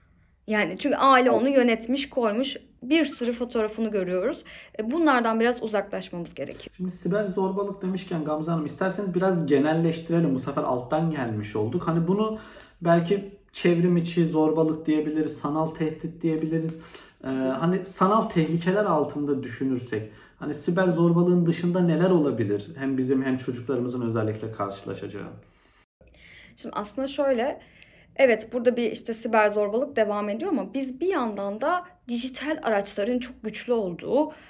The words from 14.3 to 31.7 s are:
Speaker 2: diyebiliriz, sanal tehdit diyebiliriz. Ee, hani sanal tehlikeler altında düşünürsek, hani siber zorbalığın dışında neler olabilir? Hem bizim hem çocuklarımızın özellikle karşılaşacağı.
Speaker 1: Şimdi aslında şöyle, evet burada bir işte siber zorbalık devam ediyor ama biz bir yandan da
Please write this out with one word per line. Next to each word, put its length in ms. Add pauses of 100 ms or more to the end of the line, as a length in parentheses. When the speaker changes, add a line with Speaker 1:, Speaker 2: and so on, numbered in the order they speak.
Speaker 2:
diyebiliriz, 520
sanal 300
tehdit 540
diyebiliriz. 580 (440)
Ee, 40 (320)
hani 260
sanal 360
tehlikeler 640
altında 580
düşünürsek, 680 (280)
hani 140
siber 340
zorbalığın 580
dışında 340
neler 300
olabilir? 580 (100)
Hem 200
bizim 260
hem 140
çocuklarımızın 640
özellikle 500
karşılaşacağı. 800 (1300)
Speaker 1:
Şimdi 180
aslında 320
şöyle, 520 (560)
evet 380
burada 240
bir 140
işte 220
siber 360
zorbalık 460
devam 340
ediyor 220
ama 220
biz 280
bir 60
yandan 540
da 220 (240)